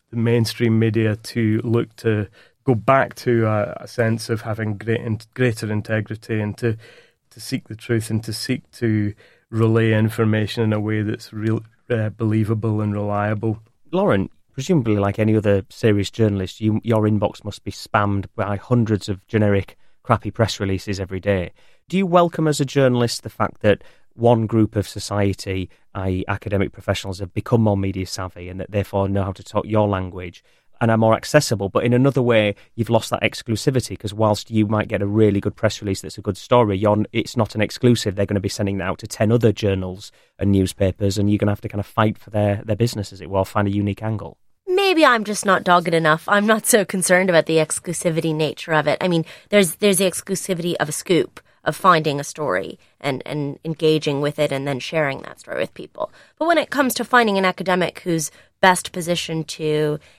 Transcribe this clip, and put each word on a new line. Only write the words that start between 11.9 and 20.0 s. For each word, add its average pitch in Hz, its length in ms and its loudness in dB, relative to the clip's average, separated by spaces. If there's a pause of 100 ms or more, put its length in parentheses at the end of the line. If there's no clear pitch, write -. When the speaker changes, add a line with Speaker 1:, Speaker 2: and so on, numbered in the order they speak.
Speaker 1:
uh, 110 180 0
believable 110 720 0
and 104 140 -2
reliable. 104 680 -2 (320)
Speaker 2:
Lauren, 160 380 2 (240)
presumably 127 420 2
like 101 220 0
any 110 180 4
other 101 320 2
serious 101 420 0
journalist, 101 480 0
you, 107 240 0
your 110 200 0
inbox 107 420 0
must - 200 -12
be 101 60 -8
spammed 101 540 -2 (100)
by 101 220 -4
hundreds 110 540 0
of 95 160 -10
generic, 104 500 0 (260)